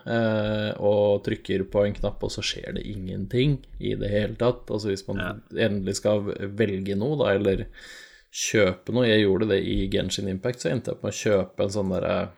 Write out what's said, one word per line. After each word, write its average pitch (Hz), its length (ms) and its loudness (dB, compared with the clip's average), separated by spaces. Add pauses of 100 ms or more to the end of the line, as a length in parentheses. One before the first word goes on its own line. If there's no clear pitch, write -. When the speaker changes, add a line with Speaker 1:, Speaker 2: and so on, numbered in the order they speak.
Speaker 1:
eh, 107 600 0 (100)
og 104 420 4
trykker 98 460 -2
på 104 160 4
en 104 80 0
knapp, - 320 -4
og 104 80 -4
så - 100 -6
skjer - 360 -6
det - 100 -10
ingenting 101 720 -2 (160)
i - 200 -4
det 104 140 -4
hele 104 260 0
tatt. 120 300 0
Altså 107 240 -4
hvis 98 180 -2
man 98 140 -4
Speaker 2:
Ja. 90 80 -4 (380)
Speaker 1:
endelig 98 320 -2
skal 104 260 2 (240)
velge 98 480 0
noe 139 240 0
da, 107 140 4
eller 95 320 2 (640)
kjøpe - 580 2
noe. 123 140 2
Jeg 107 160 6
gjorde 104 320 4
det 92 80 4
i 98 160 0 (100)
Genshin 98 460 -2
Impact, 120 320 -6
så 165 80 0
endte 120 160 -4
jeg - 80 -6
opp - 80 -10
med 101 80 -4
å - 80 -8
kjøpe 101 460 2
en 98 100 -4
sånn 95 160 0
der, 90 160 -2
eh, 92 280 -2